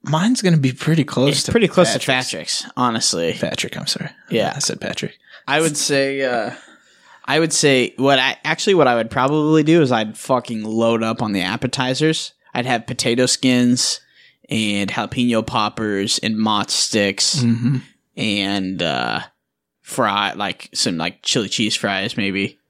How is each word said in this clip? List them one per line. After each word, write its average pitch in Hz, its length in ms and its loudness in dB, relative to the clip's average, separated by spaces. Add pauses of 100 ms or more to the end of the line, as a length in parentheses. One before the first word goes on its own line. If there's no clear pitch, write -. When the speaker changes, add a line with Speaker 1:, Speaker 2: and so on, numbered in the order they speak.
Speaker 1:
Mine's 190 400 0
gonna 175 140 4
be 131 160 2
pretty 156 320 0
close 143 320 2
Speaker 2:
it's - 80 -2
Speaker 1:
to - 80 -4
Speaker 2:
pretty 226 160 4
close 170 240 4
Speaker 1:
Patrick's. 117 120 -2
Speaker 2:
to 135 80 0
Patrick's, - 540 -4 (100)
honestly. 110 640 0
Speaker 1:
Patrick, - 380 0
I'm - 100 -8
sorry. - 240 -4 (200)
Speaker 2:
Yeah. 107 240 2
Speaker 1:
I - 40 -8
said - 220 -2
Patrick. - 360 -6 (300)
Speaker 2:
I 143 140 2
would 156 160 2
say, 135 460 0
uh, 120 300 -2 (720)
I 139 140 0
would 160 140 2
say 135 440 4
what 135 220 4
I, 131 260 0
actually 165 300 2
what 147 140 6
I 120 80 4
would 113 140 -2
probably 151 520 2
do 160 200 6
is 123 100 2
I'd 110 240 -2
fucking 120 480 -4
load 113 380 2
up 113 200 -2
on 107 100 -2
the 95 100 0
appetizers. 127 880 -2 (220)
I'd 123 120 -4
have 120 200 -2
potato 123 400 0
skins 123 760 2 (480)
and 104 420 -2
jalapeno 117 560 -2
poppers 107 720 -2
and 110 180 -4
mozz 107 340 0
sticks - 640 0
Speaker 1:
Mm-hmm. 120 400 0 (400)
Speaker 2:
and, 98 680 -2
uh, 62 380 -2 (600)
fry, 101 500 -2
like, 98 420 -8
some, 92 220 -2
like, 85 260 -6
chili 104 260 -2
cheese 107 280 -2
fries, 98 400 -4
maybe. 98 420 -4 (120)